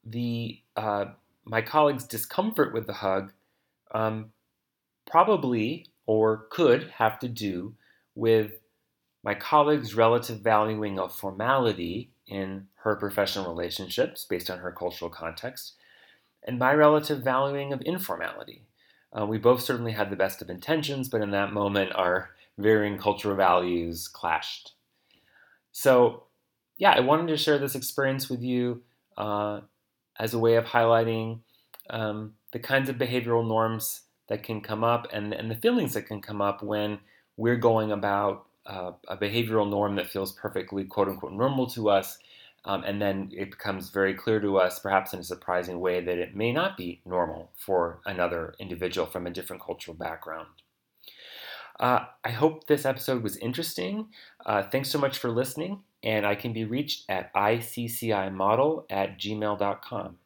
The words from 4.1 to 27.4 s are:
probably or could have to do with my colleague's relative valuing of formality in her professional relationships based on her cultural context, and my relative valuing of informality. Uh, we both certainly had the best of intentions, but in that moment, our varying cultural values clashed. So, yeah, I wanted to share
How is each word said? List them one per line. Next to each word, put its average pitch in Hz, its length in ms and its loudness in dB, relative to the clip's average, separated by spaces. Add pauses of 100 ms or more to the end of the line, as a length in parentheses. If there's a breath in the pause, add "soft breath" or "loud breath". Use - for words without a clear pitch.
probably 143 800 2 (220)
or 110 420 2
could 143 480 4
have 113 220 2
to 127 80 -6
do 107 480 -6 (400 soft breath)
with 110 380 4 (680)
my 104 120 0
colleague's 147 580 2
relative 113 460 4
valuing 107 580 2
of 92 180 -6
formality 104 920 -2 (160)
in 98 420 -8 (100)
her 107 180 0
professional 98 580 -2
relationships 90 720 -4
based 87 220 -4
on 92 80 -6
her 90 140 -10
cultural 87 400 -6
context, - 600 -12 (680 soft breath)
and 120 160 -6
my 127 160 4
relative 151 500 6
valuing 139 500 0
of 131 100 -6
informality. - 800 -6 (520 soft breath)
Uh, 107 120 0
we 110 100 -2
both 123 240 6
certainly 117 300 -2
had 104 180 0
the 98 60 -4
best 95 260 0
of - 80 -12
intentions, 139 600 -4
but 110 120 0
in 101 80 -2
that 101 240 0
moment, 101 400 2
our 92 380 0 (260 soft breath)
varying 104 400 4
cultural 101 380 0
values 90 720 2
clashed. - 680 -6 (960 soft breath)
So, 123 520 6 (540)
yeah, 196 140 6
I 131 100 6
wanted 156 260 4
to 156 80 0
share 147 220 2